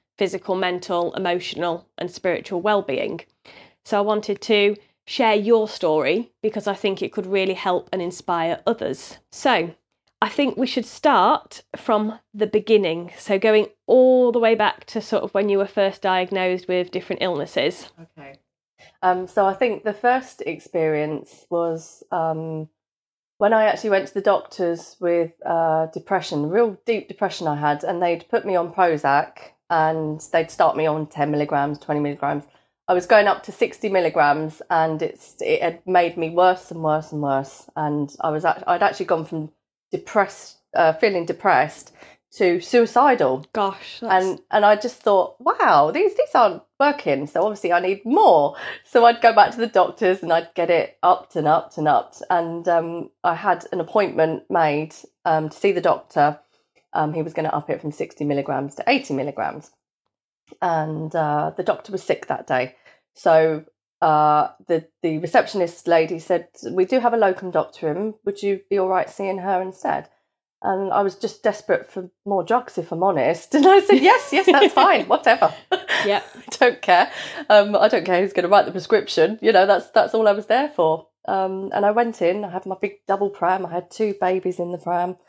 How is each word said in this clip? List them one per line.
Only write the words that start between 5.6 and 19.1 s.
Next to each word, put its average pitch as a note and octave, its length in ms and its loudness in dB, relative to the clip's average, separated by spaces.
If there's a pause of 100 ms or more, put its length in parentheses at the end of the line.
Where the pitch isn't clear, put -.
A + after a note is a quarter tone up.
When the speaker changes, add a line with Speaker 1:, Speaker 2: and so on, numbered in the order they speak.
Speaker 1:
story D#3+ 640 -2 (100)
because G#3+ 240 -4
I G3+ 80 -2
think F#3+ 280 -4
it - 100 -6
could F#3+ 140 -8
really F#3+ 280 -2
help F3+ 380 -2
and F#3 100 -4
inspire E3+ 640 -4
others. - 520 -6 (120)
So F3 440 -2 (480)
I G#3+ 60 0
think C4+ 280 -2
we B3 100 -2
should A#3 180 -4
start - 800 0 (140)
from G#3+ 440 -2 (140)
the G#3 120 -4
beginning. G3+ 720 0
So G3 200 -2
going G#3+ 300 2 (180)
all B3+ 460 6
the A#3+ 60 0
way A3+ 160 2
back G#3+ 320 0
to - 140 -8
sort - 240 -2
of - 80 -10
when G3+ 160 0
you G3 100 2
were G3 80 0
first G3 360 -2
diagnosed F#3 640 -2
with F3+ 220 -2
different - 320 -8
illnesses. E3+ 680 -4 (300)
Speaker 2:
Okay. - 160 -20 (680)
Um, F#3 240 0